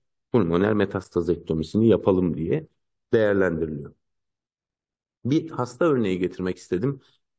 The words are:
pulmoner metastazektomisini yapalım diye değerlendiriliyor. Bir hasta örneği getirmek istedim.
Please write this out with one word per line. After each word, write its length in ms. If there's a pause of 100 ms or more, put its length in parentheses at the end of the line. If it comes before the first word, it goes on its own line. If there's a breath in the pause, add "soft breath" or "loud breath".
(320)
pulmoner 420
metastazektomisini 1160
yapalım 480
diye 300 (460)
değerlendiriliyor. 800 (1300)
Bir 240
hasta 360
örneği 340
getirmek 380
istedim. 440 (380 soft breath)